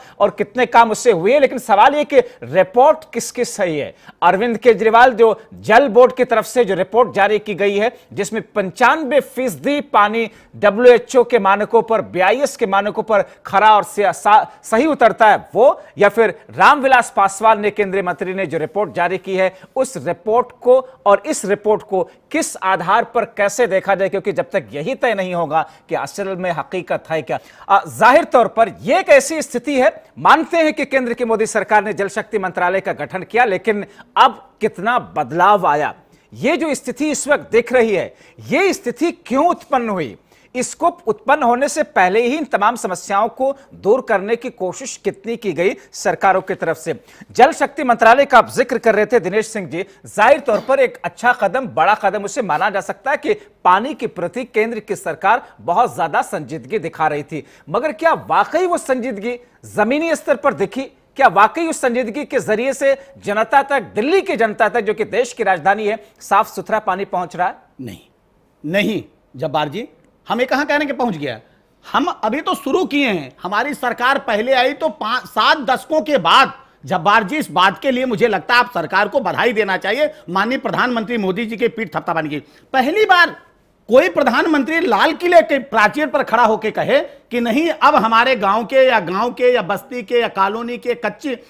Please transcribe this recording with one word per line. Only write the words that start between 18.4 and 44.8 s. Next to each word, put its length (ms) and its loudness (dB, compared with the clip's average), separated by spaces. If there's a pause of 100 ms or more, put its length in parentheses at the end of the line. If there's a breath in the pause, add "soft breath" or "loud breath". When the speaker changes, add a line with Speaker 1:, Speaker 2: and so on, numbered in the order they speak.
Speaker 1:
जो 120 -6
रिपोर्ट 340 -4
जारी 260 -2
की 180 -8
है 200 -2 (200 loud breath)
उस 200 -4
रिपोर्ट 500 -2 (140)
को 280 2 (180 loud breath)
और 200 4
इस 180 -6
रिपोर्ट 380 -2
को 240 -4 (240 soft breath)
किस 240 -4
आधार 480 0
पर 200 -2
कैसे 420 -2
देखा 280 0
जाए, 140 0
क्योंकि 240 -4
जब 180 -6
तक 220 -4
यही 220 -6
तय 200 -2
नहीं 200 -6
होगा 340 -2 (200 loud breath)
कि 60 -6
असल 340 -8
में 220 -6
हकीकत 600 -6
है 120 -2
क्या। 160 -6 (300 loud breath)
आ, 200 4
जाहिर 360 4
तौर 220 2
पर 260 0 (100)
यह 160 0
एक 100 -2
ऐसी 340 4
स्थिति 380 -4
है, 240 0 (140)
मानते 380 2
हैं 160 2
कि 120 -6
केंद्र 280 -2
की 120 -6
मोदी 220 0
सरकार 380 0
ने 80 -6
जल 160 -4
शक्ति 300 -8
मंत्रालय 420 -2
का 120 -4
गठन 300 -10
किया, 220 0
लेकिन 420 -2 (300 loud breath)
अब 340 0 (100)
कितना 380 -4
बदलाव 680 0
आया, 280 -2 (400 soft breath)
ये 220 -2
जो 180 -4
स्थिति 360 -6
इस 180 -6
वक्त 240 -2
दिख 200 0
रही 220 2
है, 200 -4 (260 soft breath)
ये 320 0
स्थिति 380 -4
क्यों 360 -2
उत्पन्न 420 -2
हुई, 280 -6 (380 soft breath)
इसको 340 -4 (180)
उत्पन्न 360 -2
होने 260 2
से 140 -2
पहले 380 0
ही 160 0
इन 80 -6
तमाम 320 0
समस्याओं 520 -4
को 280 -4 (180 soft breath)
दूर 340 0
करने 280 -2
की 140 -10
कोशिश 540 -10